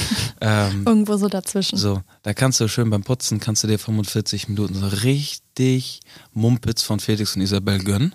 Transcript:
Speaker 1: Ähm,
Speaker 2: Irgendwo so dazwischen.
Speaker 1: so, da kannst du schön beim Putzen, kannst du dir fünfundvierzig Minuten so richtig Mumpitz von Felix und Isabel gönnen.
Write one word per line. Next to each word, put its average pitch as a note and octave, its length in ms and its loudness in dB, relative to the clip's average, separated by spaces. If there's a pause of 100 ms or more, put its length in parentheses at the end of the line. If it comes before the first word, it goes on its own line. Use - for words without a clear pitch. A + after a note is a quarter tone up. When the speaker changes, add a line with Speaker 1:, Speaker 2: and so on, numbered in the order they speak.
(400)
Speaker 1:
Ähm, G2+ 460 0
Speaker 2:
Irgendwo G#3+ 320 4
so G3 120 2
dazwischen. F#3+ 500 -4
Speaker 1:
so, G2 240 0 (180)
da G#2 140 -4
kannst C3 240 2
du A2+ 80 2
schön A2+ 240 0
beim G#2 100 0
Putzen, A#2 380 -2
kannst A2 240 -2
du G#2+ 40 0
dir G#2+ 120 2
fünfundvierzig G#2 720 -2
Minuten G2 260 -2
so G2 100 -2
richtig C3 1160 0 (300)
Mumpitz A2+ 520 2
von G#2+ 160 -2
Felix G#2+ 360 -2
und G2 60 0
Isabel G2 420 0
gönnen. G2+ 320 2